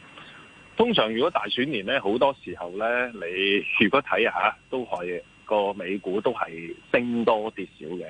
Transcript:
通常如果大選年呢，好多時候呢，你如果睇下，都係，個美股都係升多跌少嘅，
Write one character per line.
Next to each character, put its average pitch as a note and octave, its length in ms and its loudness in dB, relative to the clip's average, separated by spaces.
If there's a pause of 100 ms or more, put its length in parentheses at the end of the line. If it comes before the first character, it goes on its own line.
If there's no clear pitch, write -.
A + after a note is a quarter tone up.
(760)
通 A#3 180 6
常 A2+ 180 2
如 A2+ 100 0
果 E3+ 80 4
大 G#2 160 0
選 A#2 200 0
年 A#2 180 -2
呢， B2 160 0
好 G2+ 160 2
多 C#3 180 4 (100)
時 F2+ 120 -8
候 F2 200 -8
呢， A#2+ 360 0
你 F#2+ 520 0 (200)
如 F#2+ 60 4
果 C#3 120 2
睇 G2 220 0
下， G2+ 300 2 (160)
都 C3 140 -4
係， F2+ 360 -6 (240)
個 G2+ 280 2
美 G2 260 -4
股 G2 220 -2
都 B2+ 120 0
係 E2 400 -6 (200)
升 A#2+ 320 2
多 A2 260 2
跌 F#2+ 160 -8 (120)
少 D2+ 80 -12
嘅， E2+ 240 -8